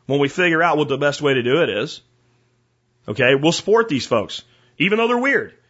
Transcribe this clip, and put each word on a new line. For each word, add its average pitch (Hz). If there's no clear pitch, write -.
when 143
we 143
figure 165
out 156
what 147
the 131
best 143
way 139
to 123
do 135
it 135
is. 107
Okay? 123
We'll 147
support 226
these 131
folks, 104
even 196
though 233
they're 240
weird. 240